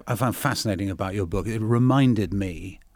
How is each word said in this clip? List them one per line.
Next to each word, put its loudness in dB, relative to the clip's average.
I -2
found 0
fascinating -2
about -4
your -2
book, -4
it -4
reminded 4
me -6